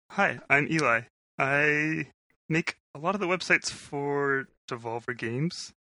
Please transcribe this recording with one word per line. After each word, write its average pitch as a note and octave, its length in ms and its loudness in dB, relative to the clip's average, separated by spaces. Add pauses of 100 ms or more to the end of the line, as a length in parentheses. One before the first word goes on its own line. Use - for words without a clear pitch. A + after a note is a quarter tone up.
(120)
Hi, E3 280 0 (100)
I'm C#3 220 4
Eli. C3 300 4 (360)
I D3 680 2 (420)
make - 280 -2 (180)
a C#3+ 40 -14
lot E3+ 160 0
of G3+ 60 -6
the F#3+ 60 0
websites F3 420 2
for C#3+ 760 -2 (200)
Devolver A#2 480 -6
Games B2+ 580 -4 (240)